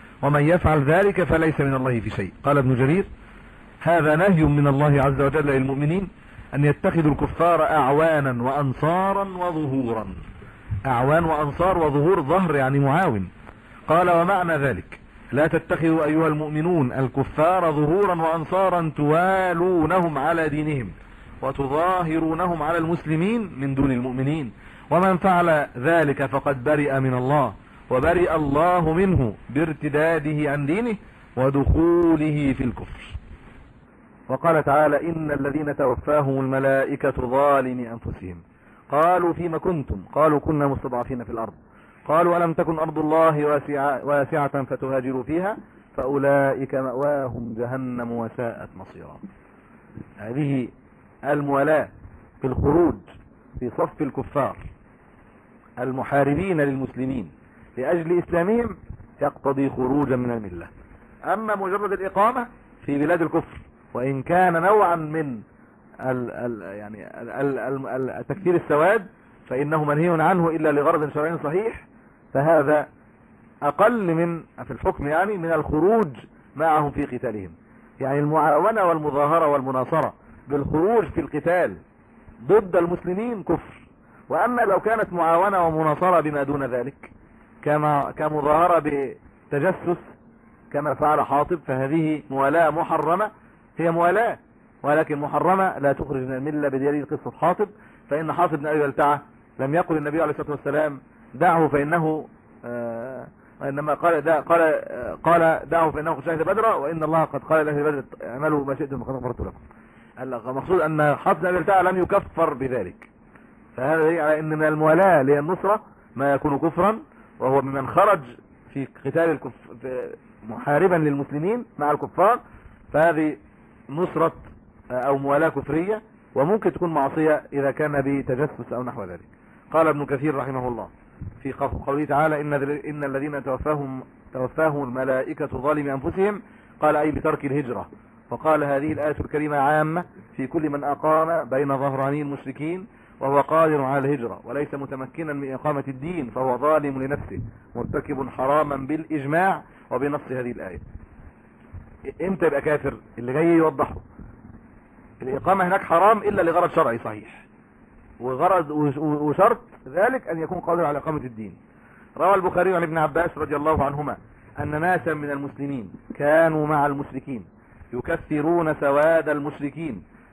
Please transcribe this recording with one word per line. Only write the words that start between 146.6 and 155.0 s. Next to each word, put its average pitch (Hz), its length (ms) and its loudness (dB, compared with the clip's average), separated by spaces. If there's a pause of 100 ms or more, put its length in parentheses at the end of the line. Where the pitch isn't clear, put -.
لنفسه 143 360 -6 (360)
مرتكب 135 540 -6
حراما 143 460 0
بالإجماع 156 840 -2 (300)
وبنص 143 380 -4
هذه 123 220 -6
الآية". 90 280 -12 (1400)
إمتى 180 260 -2
يبقى 143 140 0
كافر؟ 143 320 -2 (260)
اللي 120 140 -6
جاي 156 140 2
يوضحه. 160 480 2 (1300)